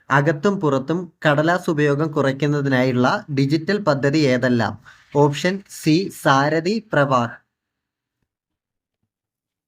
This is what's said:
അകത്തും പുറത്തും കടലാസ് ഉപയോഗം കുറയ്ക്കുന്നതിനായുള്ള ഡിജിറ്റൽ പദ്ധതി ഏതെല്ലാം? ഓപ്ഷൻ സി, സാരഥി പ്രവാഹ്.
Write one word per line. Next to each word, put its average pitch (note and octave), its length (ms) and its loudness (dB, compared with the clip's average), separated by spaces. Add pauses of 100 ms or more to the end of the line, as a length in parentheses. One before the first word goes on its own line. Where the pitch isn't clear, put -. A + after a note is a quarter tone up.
(100)
അകത്തും D3 500 0
പുറത്തും D#3 520 -2 (140)
കടലാസ് E3 440 0
ഉപയോഗം D3 420 0
കുറയ്ക്കുന്നതിനായുള്ള C#3 1120 0 (120)
ഡിജിറ്റൽ D#3+ 400 0
പദ്ധതി C#3+ 400 0
ഏതെല്ലാം? B2 560 0 (420)
ഓപ്ഷൻ D3 440 0 (100)
സി, E3+ 380 0 (140)
സാരഥി D#3 600 0 (100)
പ്രവാഹ്. C3+ 440 0 (2250)